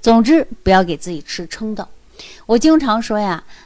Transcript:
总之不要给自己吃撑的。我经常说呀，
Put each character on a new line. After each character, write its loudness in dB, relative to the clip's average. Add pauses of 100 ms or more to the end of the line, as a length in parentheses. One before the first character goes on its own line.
总 4
之 2 (160)
不 0
要 4
给 -4
自 -12
己 -10
吃 -12
撑 -10
的。 -12 (600)
我 2
经 4
常 0
说 -4
呀， -4 (240)